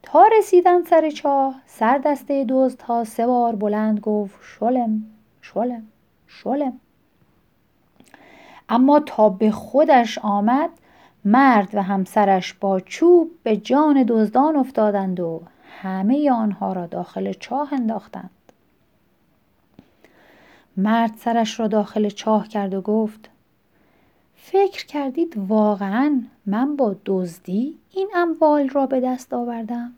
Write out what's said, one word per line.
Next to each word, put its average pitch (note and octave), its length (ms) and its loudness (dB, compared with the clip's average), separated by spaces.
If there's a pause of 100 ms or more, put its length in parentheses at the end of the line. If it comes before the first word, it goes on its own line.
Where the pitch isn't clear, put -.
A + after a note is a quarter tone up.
تا E4+ 240 6 (120)
رسیدند F4+ 480 4
سر D#4 240 2
چاه، C#4 560 -2
سر A#3+ 320 0
دسته C#4 500 -2
دزدها B3+ 560 -2
سه A3+ 220 -4
بار A#3+ 300 0
بلند G#3+ 440 -2
گفت: G#3 420 -4
"شلم، A3 640 -2 (360)
شلم، A3+ 480 -8 (380)
شلم." C4+ 540 -6 (1900)
اما C4+ 320 4
تا A3 280 2
به G3+ 220 0
خودش B3+ 680 2
آمد، A3 520 0 (540)
مرد A3 500 4
و G#3 80 -2
همسرش F#3+ 680 0
با G3 280 -2
چوب E4 500 2 (120)
به A3 140 0
جان C#4 520 2
دزدان A#3+ 480 2
افتادند G3+ 640 -2
و E3 200 -6 (420)
همه G#3 480 -2
آنها G#3 420 -2
را F3+ 140 -6
داخل F3+ 460 -8
چاه C#4 400 -8
انداختند. A3 580 -8 (2500)
مرد A3 400 0
سرش A#3 440 -4
را A3+ 60 -2
داخل G#3 420 -2
چاه G#3+ 400 -2
کرد G3 260 -6
و G3 60 -4
گفت: G#3+ 500 -4 (1040)
"فکر - 500 -2
کردید D4 500 -6
واقعاً G#3+ 840 0 (240)
من B3 300 -2
با A3 200 0 (100)
دزدی F#3+ 720 -4 (120)
این F#4+ 240 -4
اموال D#4+ 540 2
را C4+ 180 -2
به C4+ 140 -2
دست B3+ 320 -6
آوردم؟ A#3+ 640 -8